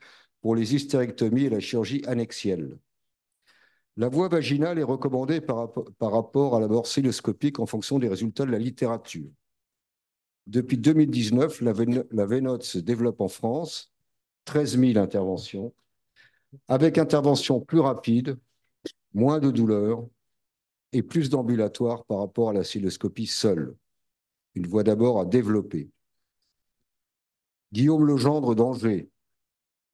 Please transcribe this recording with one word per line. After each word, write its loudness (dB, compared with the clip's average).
pour 0
les 0
hystérectomies 0
et 0
la -2
chirurgie -4
annexielle. -6
La 0
voie 0
vaginale 0
est 0
recommandée -2
par -4
rappo-, -8
par -2
rapport 2
à 6
la 2
mort 2
cystoscopique -2
en -2
fonction -2
des 0
résultats -4
de -2
la 0
littérature. -6
Depuis -2
deux 4
mille 4
dix-neuf, 0
la 0
Ven-, 0
la 0
Venots -2
se -6
développe -2
en -2
France, -8
treize -2
mille 4
interventions, -2
avec 4
intervention 2
plus 2
rapide, 0
moins 2
de 2
douleurs 0
et 0
plus 0
d'ambulatoires -2
par -4
rapport -2
à -2
la 0
cystoscopie -6
seule. -2
Une -6
voie 0
d'abord 2
à 0
développer. 0
Guillaume 4
Legendre 2
d'Angers, 0